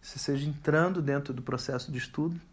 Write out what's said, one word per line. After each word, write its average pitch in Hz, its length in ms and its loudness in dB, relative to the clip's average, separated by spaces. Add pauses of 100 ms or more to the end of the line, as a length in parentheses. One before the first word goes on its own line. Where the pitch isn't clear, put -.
se - 160 -14
seja 139 300 0
entrando 160 540 4
dentro 139 320 0
do 127 80 -6
processo 131 500 -4
de 131 60 -4
estudo 165 420 -2 (140)